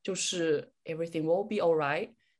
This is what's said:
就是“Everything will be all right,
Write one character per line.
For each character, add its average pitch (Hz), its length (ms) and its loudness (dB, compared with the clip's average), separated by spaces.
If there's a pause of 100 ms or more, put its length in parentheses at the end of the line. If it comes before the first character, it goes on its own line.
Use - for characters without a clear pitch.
就 196 100 -4
是 165 580 0 (120)
“Everything 165 400 -4
will 175 180 2
be 214 140 -4
all 170 180 4
right, 156 380 0 (280)